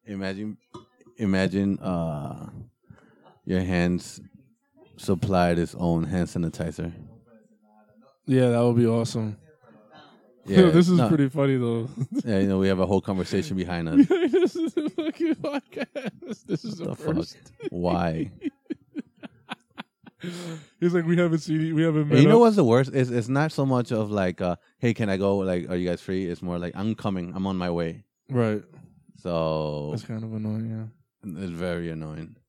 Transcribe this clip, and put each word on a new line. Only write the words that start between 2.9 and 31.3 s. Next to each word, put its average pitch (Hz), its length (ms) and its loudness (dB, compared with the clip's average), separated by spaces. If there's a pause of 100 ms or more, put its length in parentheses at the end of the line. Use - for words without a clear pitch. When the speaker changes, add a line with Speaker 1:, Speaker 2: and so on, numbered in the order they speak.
Speaker 1:
your 92 180 0
hands 87 580 -2 (760)
supplied 87 640 2
its 85 160 -2
own 82 300 0
hand 85 240 -2
sanitizer. 82 640 -6 (1300)
Speaker 2:
Yeah, 127 240 4
that 117 120 2
would 120 140 4
be 120 100 4
awesome. 113 560 -2
<laughs> - 40 -20 (1000)
Speaker 1:
Yeah, 175 220 8
Speaker 2:
This 170 220 6
is 175 80 6
Speaker 1:
no. 117 100 4
Speaker 2:
pretty 139 220 4
funny, 139 260 2
though. 117 320 -2 (180)
<laughs> - 60 -14 (100)
Speaker 1:
Yeah, 107 180 0
you 98 80 2
know, 95 100 2
we 95 100 4
have 95 100 2
a 92 60 2
whole 95 160 2
conversation 95 560 -4
behind 87 320 -4
us. 277 180 6
Speaker 2:
<laughs> - 0 -
This 339 500 0
is 330 200 -4
a 302 140 -4
fucking 311 460 -4
podcast. 277 1120 -10
This - 200 -6
is 170 160 -10
Speaker 1:
What - 80 -8
Speaker 2:
the - 60 -8
Speaker 1:
the - 0 -
fuck? - 200 -4
Speaker 2:
first. - 200 -6 (180)
<laughs> 440 160 -10
Speaker 1:
Why? 87 600 -2 (2500)
Speaker 2:
He's 175 140 0
like, 170 120 0
"We 170 100 2
haven't 165 220 2
seen 156 300 -2
it. 165 40 -4
We 156 100 2
haven't 151 280 2
met 127 80 8
Speaker 1:
You 143 100 10
know 214 80 10
Speaker 2:
up." 240 40 10
Speaker 1:
what's 220 160 8
the 175 80 6
worst? 127 300 6
It's, 131 140 2
it's 120 200 -2
not 147 240 2
so 143 120 -2
much 127 260 0
of 107 200 -2
like, 95 320 0
uh, 87 140 0 (220)
"Hey, 117 140 2
can 107 160 -2
I 95 80 0
go?" 98 220 2
Like, 90 320 -2
"Are 90 60 -2
you 90 120 -2
guys 85 140 -4
free?" 95 240 -4
It's 85 160 -6
more 87 160 -4
like, 87 180 -6
"I'm 104 180 -4
coming. 90 400 -6
I'm 95 120 -4
on 95 100 -4
my 90 140 -4
way." 85 340 -4 (240)
Speaker 2:
Right. 110 340 -2 (600)
Speaker 1:
So 78 680 -2
Speaker 2:
That's - 140 -8
kind 113 180 -10
of 110 120 -10
annoying, 110 340 -6 (560)
yeah. 90 180 -10